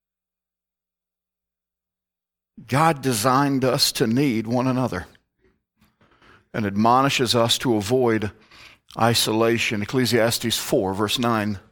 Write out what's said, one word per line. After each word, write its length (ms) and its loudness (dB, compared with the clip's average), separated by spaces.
God 380 0
designed 600 2
us 300 2
to 140 0
need 400 0
one 200 -2
another 400 -2
and 120 -2
admonishes 680 2
us 240 2
to 160 0
avoid 560 0
isolation. 880 0
Ecclesiastes 760 0
four, 380 -2
verse 240 -2
nine. 400 -2